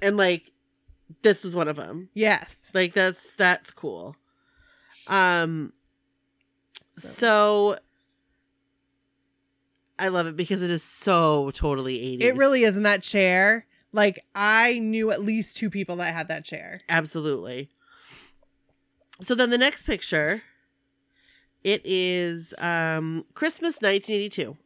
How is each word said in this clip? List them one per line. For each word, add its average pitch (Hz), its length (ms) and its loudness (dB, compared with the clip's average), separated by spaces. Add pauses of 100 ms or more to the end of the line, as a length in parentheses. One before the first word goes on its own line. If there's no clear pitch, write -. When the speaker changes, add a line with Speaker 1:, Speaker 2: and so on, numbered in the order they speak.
Speaker 1:
And, 202 120 2
like, 180 360 2 (720)
this 214 200 4
was 175 140 -8
one 165 100 0
of 147 140 -4
'em. 160 340 -12
Speaker 2:
Yes. - 580 -2
Speaker 1:
Like, 180 220 2
that's, 185 400 0
that's - 380 2
cool. 104 420 -12 (920)
Um, 170 640 0 (1200)
Speaker 2:
So. - 120 -14
Speaker 1:
so 208 720 2 (2250)
I 190 100 -2
love 180 180 0
it 160 100 -8
because 180 260 -4
it 180 80 -2
is 165 120 -2
so 156 680 2
totally 131 480 -2
eighties. 127 260 -2
Speaker 2:
It 254 100 2
really 269 280 4
is 202 120 4
in 208 80 0
that 202 180 2
chair. 196 640 2 (260)
Like, 208 320 2 (100)
I 226 440 4
knew 220 340 0
at 202 100 -2
least 220 340 -4
two 214 140 -4
people 185 260 -6
that 170 180 -4
had 165 140 -6
that 156 160 -8
chair. 165 440 -14
Speaker 1:
Absolutely. 143 800 -4 (1500)
So 214 140 -2
then 240 160 2
the 247 80 2
next 277 260 0
picture, 170 580 -2 (1200)
it 202 220 0
is, 180 720 -2
um, 160 680 -2 (100)
Christmas 320 480 -4
nineteen 202 340 0
eighty-two. 185 500 -6